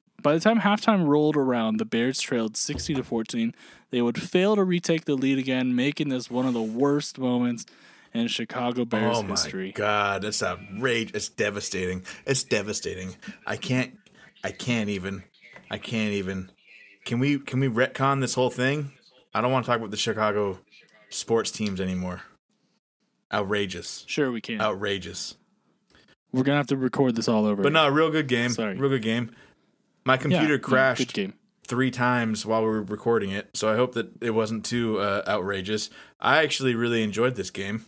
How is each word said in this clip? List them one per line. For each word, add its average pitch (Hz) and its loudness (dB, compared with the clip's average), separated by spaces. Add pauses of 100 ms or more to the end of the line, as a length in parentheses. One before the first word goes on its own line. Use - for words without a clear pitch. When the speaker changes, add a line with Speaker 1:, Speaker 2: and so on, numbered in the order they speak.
(200)
Speaker 1:
by - 4
the 170 2
time 220 4
halftime 202 4
rolled 151 4
around, 120 2
the 110 -2
Bears 117 0
trailed 113 -2
sixty - -2
to 127 0
fourteen. 117 -2 (380)
They 123 2
would 120 2
fail 196 2
to 202 4
retake 175 0
the 147 0
lead 135 2
again, 127 0
making 143 0
this 127 -4
one 127 0
of 127 2
the 117 0
worst 135 0
moments 123 0 (460)
in 117 0
Chicago 123 -4
Bears 117 2
Speaker 2:
Oh 110 0
my 95 -6
Speaker 1:
history. 95 -4
Speaker 2:
God, 101 0
that's 104 -4
outrage-, 101 -4
it's 104 -6
devastating. 92 -4 (220)
It's 135 0
devastating. 98 -4 (320)
I 104 -4
can't, 127 -2 (460)
I 95 -4
can't 113 -2
even, 98 -4 (460)
I 107 -6
can't 107 -2
even. 95 -4 (540)
Can 117 -2
we, 139 2
can 127 -4
we 139 4
retcon 135 2
this 127 0
whole 127 2
thing? 135 -2 (420)
I 110 -2
don't 120 2
wanna 127 0
talk 120 2
about 110 -8
the 104 -6
Chicago 104 0 (500)
sports - -2
teams 101 -4
anymore. 92 -4 (1120)
Outrageous. 101 -2
Speaker 1:
Sure, 139 0
we 113 -6
can. 113 -6
Speaker 2:
Outrageous. 98 -4 (960)
Speaker 1:
We're 127 2
gonna 139 2
have 139 0
to 139 0
record 127 2
this 113 -2
all 107 4
over 101 2
Speaker 2:
But 139 4
Speaker 1:
again. 147 2
Speaker 2:
no, 156 6
real 156 4
good 151 0
game. 123 2
Speaker 1:
Sorry. 110 -2
Speaker 2:
Real 135 0
good 135 0
game. 113 -2 (720)
My - 6
computer 156 2 (100)
Speaker 1:
Yeah, - 4
no, - -4
Speaker 2:
crashed 131 4
Speaker 1:
good - -10
game. 98 -4 (320)
Speaker 2:
three 123 0
times 123 0
while 110 2
we 110 2
were 110 0
recording 104 0
it, 101 -6
so 110 0
I 110 2
hope 127 2
that 117 -4 (100)
it 117 -2
wasn't 110 0
too, 113 0
uh, 101 0
outrageous. 98 -2 (300)
I 147 4
actually 135 0
really 117 0
enjoyed 110 0
this 95 -6
game. 101 -8